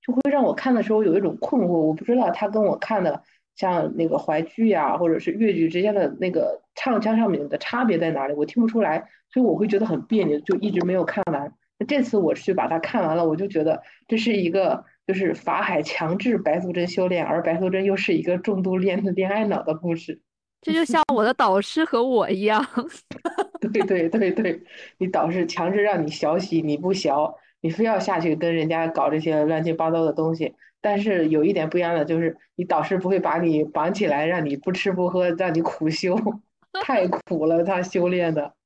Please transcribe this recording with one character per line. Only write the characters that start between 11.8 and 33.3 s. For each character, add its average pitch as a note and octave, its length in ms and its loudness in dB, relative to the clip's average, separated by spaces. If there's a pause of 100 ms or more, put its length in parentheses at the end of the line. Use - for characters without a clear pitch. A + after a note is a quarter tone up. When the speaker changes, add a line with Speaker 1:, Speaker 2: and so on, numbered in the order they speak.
Speaker 1:
这 C#4+ 120 0
次 - 160 0
我 D#3+ 160 2
去 - 220 -2
把 D#3+ 140 0
它 E3 100 0
看 F#3+ 240 -2
完 D#3+ 140 0
了， E3+ 100 2
我 D#3 80 2
就 F#3+ 140 -4
觉 E3 160 -2
得 - 180 0 (240)
这 A3+ 100 -2
是 A3 180 0
一 F3+ 140 0
个 F#3 360 0 (220)
就 F#3+ 60 -2
是 F#3 220 0
法 D#3+ 260 -4
海 F3 220 -2
强 E3 340 -4
制 G#3 220 0
白 D#3 220 0
素 F3+ 120 -4
贞 F3 140 -2
修 F3+ 220 0
炼， F3 180 0
而 E3 160 0
白 E3 160 0
素 F#3 100 0
贞 F#3+ 160 0
又 G3 120 2
是 - 180 -2
一 D#3+ 80 0
个 F3 160 0
重 F#3+ 240 -2
度 F#3 160 0
恋， F#3+ 240 0 (120)
恋 F#3 140 0
爱 G#3+ 160 0
脑 F#3 180 -2
的 D#3 120 -2
故 E3+ 220 -4
事。 - 260 -12 (400)
Speaker 2:
这 D#4+ 100 -2
就 E4 100 2
像 D#4 200 2 (120)
我 G#3+ 80 2
的 A#3 120 2
导 G3+ 260 2
师 D#4 240 0
和 A#3+ 180 0
我 B3 280 2
一 F#3+ 120 -2
样。 G#3+ 220 2 (460)
<laughs> - 500 -6
Speaker 1:
对， G#3+ 220 0
对， F3+ 260 2
对， G3 220 2
对， F#3 320 -2 (340)
你 F#3 100 -2
导 D#3+ 240 0
师 F3+ 140 0
强 E3+ 260 -2
制 G3+ 120 2
让 G3 200 2
你 D3 80 -2
学 D#3 280 0
习， E3+ 240 0
你 D3 140 0
不 F3+ 180 -2
学， D#3 180 0 (480)
你 E3 80 -2
非 F3 160 0
要 A3 140 2
下 F#3 200 0
去 E3 160 0
跟 E3 200 0
人 D#3+ 120 0
家 E3 200 0
搞 D3 240 0
这 D#3 100 0
些 D#3 240 2
乱 D#3+ 180 0
七 E3 120 0
八 D#3+ 160 0
糟 E3 140 2
的 D3+ 80 2
东 D#3+ 220 0
西。 D#3+ 200 -4 (260)
但 G#3 180 0
是 F#3+ 300 2
有 D#3 160 4
一 E3 80 4
点 D#3+ 160 0
不 E3+ 80 -4
一 F3 60 2
样 E3+ 120 0
的 D3+ 100 2
就 D#3+ 140 0
是， E3 200 -2 (160)
你 F3+ 100 -4
导 D#3 180 2
师 F#3 140 -2
不 F3+ 140 0
会 F#3+ 100 4
把 D#3 180 0